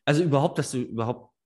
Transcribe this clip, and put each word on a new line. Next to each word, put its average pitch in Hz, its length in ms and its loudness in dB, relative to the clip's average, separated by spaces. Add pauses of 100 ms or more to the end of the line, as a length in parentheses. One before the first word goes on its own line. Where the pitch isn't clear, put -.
Also 147 180 4
überhaupt, 151 360 2
dass 139 120 -4
du 131 80 -4
überhaupt 117 500 -6 (180)